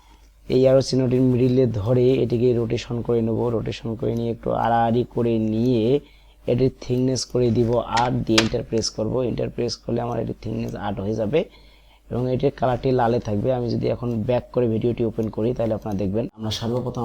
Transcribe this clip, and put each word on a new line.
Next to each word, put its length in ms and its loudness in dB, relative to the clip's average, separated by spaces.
এই 100 6
অ্যারো 240 6
চিহ্নটির 340 2
মিডিলে 320 4
ধরে 240 4
এটিকে 240 2
রোটেশন 360 -4
করে 200 2
নেব। 140 0
রোটেশন 320 -6
করে 180 -2
নিয়ে 180 -2
একটু 120 -6
আড়াআড়ি 380 2
করে 200 0
নিয়ে 300 2
এটির 200 2
থিকনেস 360 0
করে 140 2
দিব 140 2
আট 100 0
দিয়ে 180 4
এন্টার 240 -2
প্রেস 180 -2
করব। 180 -2
এন্টার 240 -4
প্রেস 180 -4
করলে 240 -4
আমার 160 -4
এটির 200 -6
থিকনেস 300 -6
আট 180 -4
হয়ে 160 -2
যাবে 200 0
এবং 120 -2
এটির 260 0
কালারটি 280 0
লালে 260 2
থাকবে। 220 -2
আমি 160 -4
যদি 200 -2
এখন 140 -6
ব্যাক 160 0
করে 200 2
ভিডিওটি 360 0
ওপেন 160 -4
করি 200 0
তাহলে 220 -2
আপনারা 240 -6
দেখবেন। 220 -2
আমরা 220 -6
সর্বপ্রথম 460 -4